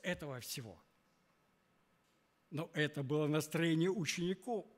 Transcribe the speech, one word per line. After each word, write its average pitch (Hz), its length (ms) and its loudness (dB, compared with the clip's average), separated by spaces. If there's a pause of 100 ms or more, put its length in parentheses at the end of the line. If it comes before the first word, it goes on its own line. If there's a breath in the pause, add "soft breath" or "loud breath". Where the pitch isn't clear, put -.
этого 165 340 -4
всего. 113 420 -10 (1700)
Но 156 240 -6
это 151 280 0
было 151 240 2
настроение 160 640 4
учеников, 180 760 -2 (120)